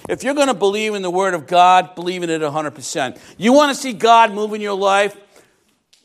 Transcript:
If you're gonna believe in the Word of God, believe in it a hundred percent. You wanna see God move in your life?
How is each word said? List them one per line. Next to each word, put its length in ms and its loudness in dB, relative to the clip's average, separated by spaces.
If 160 -8
you're 120 -2
gonna 180 0
believe 400 -2
in 80 -6
the 80 -6
Word 240 -2
of 140 -8
God, 480 4
believe 260 -8
in 80 -6
it 140 -4
a 80 -4
hundred 240 -8
percent. 420 -8
You 160 0
wanna 220 4
see 200 -8
God 380 4
move 220 -6
in 80 -8
your 140 -6
life? 420 0